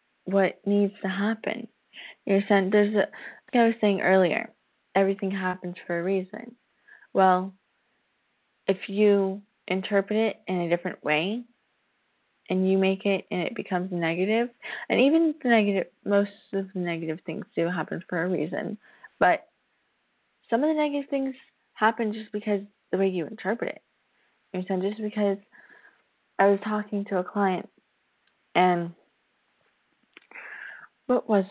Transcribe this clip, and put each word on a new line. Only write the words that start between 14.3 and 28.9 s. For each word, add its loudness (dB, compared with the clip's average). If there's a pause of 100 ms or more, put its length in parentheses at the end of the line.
and 2
even 4
the 0
negative, 4 (180)
most 2 (220)
of -2
the -4
negative -4
things -8 (100)
do 0
happen -4
for -2
a -2
reason, -4 (440)
but 2 (1000)
some 2
of 2
the 0
negative -2
things -4 (380)
happen 0
just -12
because -2 (300)
the -2
way 2
you -2
interpret -6
it. -12 (720)
You -6
understand? -4
Just -4
because -2 (1000)
I 6
was 4
talking -4
to -2
a -2
client, -2 (840)
and 2 (2000)